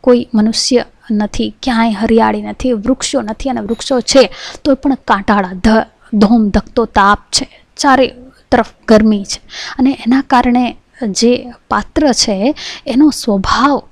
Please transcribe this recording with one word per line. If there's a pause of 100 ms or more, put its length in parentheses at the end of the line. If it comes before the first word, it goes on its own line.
કોઈ
મનુષ્ય (260)
નથી,
ક્યાંય
હરિયાળી
નથી,
વૃક્ષો
નથી
અને
વૃક્ષો
છે (320)
તો
પણ
કાંટાળા,
ધ-, (280)
ધોમ
ધકતો
તાપ (140)
છે, (120)
ચારે (380)
તરફ (220)
ગરમી
છે (380)
અને
એના
કારણે (320)
જે (180)
પાત્ર
છે (320)
એનો
સ્વભાવ